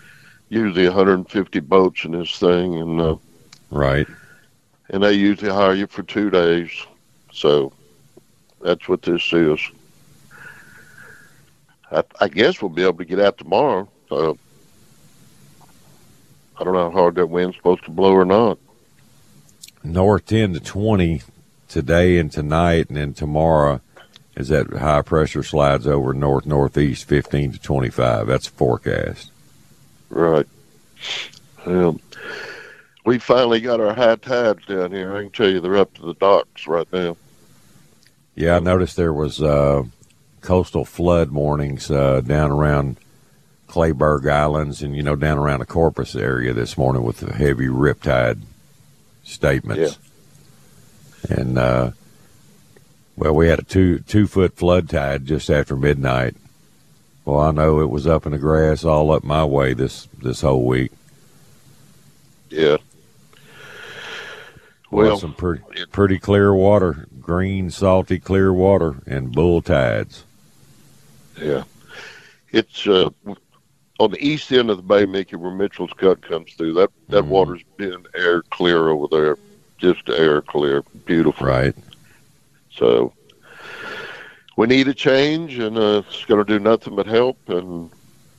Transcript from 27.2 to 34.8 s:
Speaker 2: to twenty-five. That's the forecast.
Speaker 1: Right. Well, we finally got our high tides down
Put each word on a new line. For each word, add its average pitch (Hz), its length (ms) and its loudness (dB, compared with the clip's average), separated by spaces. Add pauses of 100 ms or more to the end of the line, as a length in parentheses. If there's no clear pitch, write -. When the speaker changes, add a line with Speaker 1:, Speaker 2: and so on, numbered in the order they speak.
Speaker 2:
to - 60 -14
twenty-five. 60 680 -2
That's 64 220 -2
the - 80 -20
forecast. 50 760 -4 (760)
Speaker 1:
Right. 80 380 2 (1200)
Well, 87 320 2 (1040)
we 117 140 0
finally 120 420 2
got 117 200 -2
our 107 140 0
high 117 220 4
tides 120 500 -2
down 92 260 -4